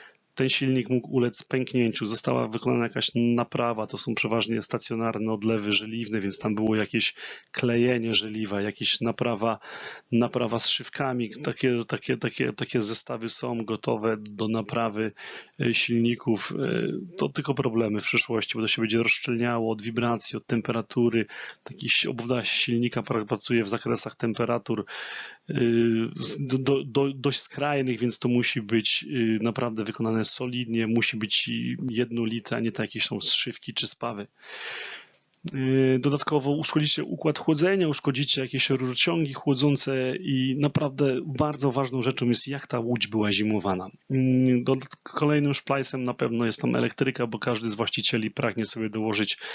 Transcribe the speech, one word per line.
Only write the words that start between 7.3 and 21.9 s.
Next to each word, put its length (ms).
klejenie 640
żeliwa, 480
jakieś 380
naprawa, 580
naprawa 460
z 100
szywkami, 640
takie, 580
takie, 280
takie, 360
takie 300
zestawy 460
są 360
gotowe 540
do 300
naprawy, 640
e, 140
silników. 840
E, 580
to 120
tylko 260
problemy 460
w 40
przyszłości, 500
bo 60
to 80
się 140
będzie 160
rozszczelniało 760
od 100
wibracji, 540
od 100
temperatury, 800
jakiś 360